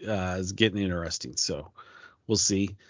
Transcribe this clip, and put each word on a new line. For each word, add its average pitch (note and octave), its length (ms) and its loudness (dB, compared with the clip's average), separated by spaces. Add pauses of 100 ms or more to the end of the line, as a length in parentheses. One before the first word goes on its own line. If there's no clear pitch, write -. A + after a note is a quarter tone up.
uh, F#2 340 0
is F#2+ 120 -2
getting G2+ 320 4
interesting. E2+ 540 -4
So E2 340 -2 (560)
we'll G#2+ 100 4
see. G2 380 2 (140)